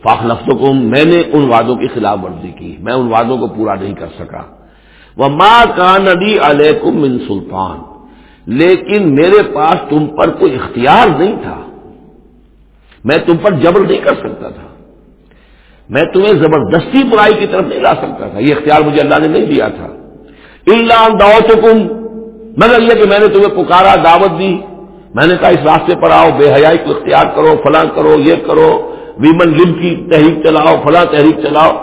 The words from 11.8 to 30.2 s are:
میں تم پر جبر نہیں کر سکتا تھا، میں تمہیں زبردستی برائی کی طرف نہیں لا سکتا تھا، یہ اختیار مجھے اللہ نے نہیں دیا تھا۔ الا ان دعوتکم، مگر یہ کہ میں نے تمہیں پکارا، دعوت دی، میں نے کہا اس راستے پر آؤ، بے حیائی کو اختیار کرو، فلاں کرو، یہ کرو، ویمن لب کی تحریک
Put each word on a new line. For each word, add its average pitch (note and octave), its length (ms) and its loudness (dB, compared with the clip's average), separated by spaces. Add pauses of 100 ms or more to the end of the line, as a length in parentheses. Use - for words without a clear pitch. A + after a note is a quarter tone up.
میں D3+ 220 0
تم E3+ 160 2
پر G3+ 180 2
جبر F3+ 220 2
نہیں - 220 -2
کر - 160 0
سکتا - 300 -14
تھا، - 180 -20 (1200)
میں C3+ 140 -2 (100)
تمہیں G3+ 280 2
زبردستی D#3+ 680 0
برائی G#3+ 280 4
کی G3+ 80 -4
طرف F#3 200 -4
نہیں - 140 -6
لا - 200 2
سکتا - 260 -10
تھا، G2 120 -12
یہ C#3+ 140 0
اختیار D3 280 0
مجھے D3 200 0
اللہ C#3+ 200 0
نے D#3+ 60 0
نہیں - 200 0
دیا A2+ 200 -2 (100)
تھا۔ - 100 -16 (800)
الا A3+ 280 2 (100)
ان A3 140 2
دعوتکم، A3 580 4 (800)
مگر A3+ 240 2
یہ A#3 180 2
کہ G#3+ 100 4
میں G3+ 100 2
نے G#3+ 140 4
تمہیں G3 220 2
پکارا، F#3 380 2 (100)
دعوت E3+ 360 2
دی، F#3+ 140 -2 (640)
میں C#3 120 0
نے F3+ 120 2
کہا - 100 2
اس - 160 0
راستے D#3 360 0
پر E3 100 2
آؤ، D#3+ 260 4
بے C#3+ 160 4
حیائی D#3 240 4
کو D3+ 140 -4
اختیار D3 340 0 (100)
کرو، D#3 160 2 (120)
فلاں D#3 220 2 (100)
کرو، D#3 240 2
یہ D#3 160 2 (120)
کرو، D3+ 220 2 (500)
ویمن E3 380 4
لب F3 140 4 (100)
کی F3 100 -2 (180)
تحریک D#3 340 2